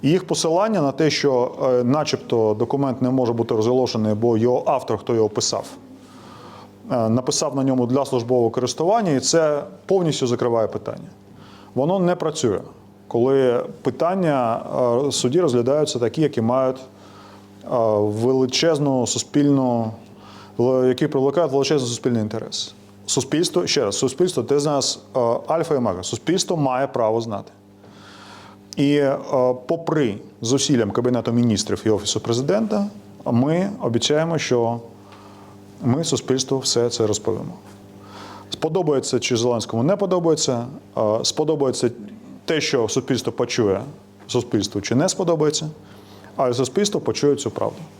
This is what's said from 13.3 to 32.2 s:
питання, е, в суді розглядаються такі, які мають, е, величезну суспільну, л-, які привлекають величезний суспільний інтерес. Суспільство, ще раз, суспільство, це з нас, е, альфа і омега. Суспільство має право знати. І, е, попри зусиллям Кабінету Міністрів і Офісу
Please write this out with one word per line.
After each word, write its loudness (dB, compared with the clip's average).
питання, 0
е, 0
в -4
суді 0
розглядаються 2
такі, 0
які 0
мають, 0
е, -20
величезну 2
суспільну, 2
л-, 4
які 2
привлекають 0
величезний 2
суспільний -2
інтерес. -8
Суспільство, -2
ще 0
раз, -2
суспільство, 0
це 0
з -2
нас, -2
е, 0
альфа 0
і 2
омега. -2
Суспільство -2
має 0
право 0
знати. -10
І, 4
е, 2
попри 0
зусиллям 2
Кабінету 0
Міністрів 0
і 4
Офісу 0